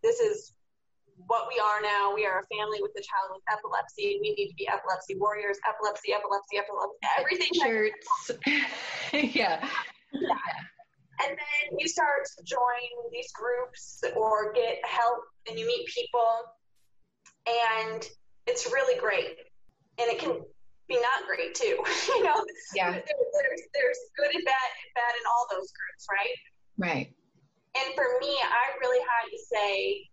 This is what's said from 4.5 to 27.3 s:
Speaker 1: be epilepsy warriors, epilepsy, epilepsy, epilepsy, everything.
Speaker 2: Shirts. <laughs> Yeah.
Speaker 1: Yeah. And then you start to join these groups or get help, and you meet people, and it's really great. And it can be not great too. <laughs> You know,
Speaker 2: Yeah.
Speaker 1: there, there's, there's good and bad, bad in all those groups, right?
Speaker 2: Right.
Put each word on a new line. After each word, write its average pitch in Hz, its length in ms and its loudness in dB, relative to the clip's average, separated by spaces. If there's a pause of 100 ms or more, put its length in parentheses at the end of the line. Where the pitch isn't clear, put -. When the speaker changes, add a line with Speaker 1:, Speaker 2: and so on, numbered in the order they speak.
Speaker 1:
be - 140 -6
epilepsy 190 480 -2
warriors, 202 400 0 (100)
epilepsy, 214 460 -2
epilepsy, 202 440 -2
epilepsy, 202 400 -4 (220)
everything. 349 340 0
Speaker 2:
Shirts. 226 800 2 (140)
<laughs> 294 260 2 (420)
Yeah. 240 520 2 (460)
Speaker 1:
Yeah. - 260 0 (840)
And 294 80 -2
then 587 480 -2
you 659 80 -2
start 339 400 2 (100)
to - 60 -20
join 480 680 -2
these 480 200 -10
groups - 720 -4 (140)
or 214 360 2
get 233 300 2
help, 240 360 2 (300)
and 226 80 -8
you 440 80 -4
meet 240 220 0
people, 240 400 0 (1200)
and 226 600 0 (380)
it's - 260 0
really 254 280 2
great. 196 380 0 (640)
And 233 120 2
it - 80 -2
can - 220 -2 (480)
be 262 60 0
not 247 300 2
great - 300 -2
too. 466 240 2 (160)
<laughs> - 140 -2
You 480 160 4
know, 311 100 6 (400)
Speaker 2:
Yeah. 180 160 2
Speaker 1:
there, 185 100 -4
there's, - 600 0 (120)
there's - 260 2 (180)
good 285 180 2
and - 80 -2
bad, 262 260 2 (260)
bad 240 200 2
in 233 100 -6
all 240 240 4
those 190 220 -6
groups, - 400 -12
right? 202 240 0 (420)
Speaker 2:
Right. 208 380 -2 (640)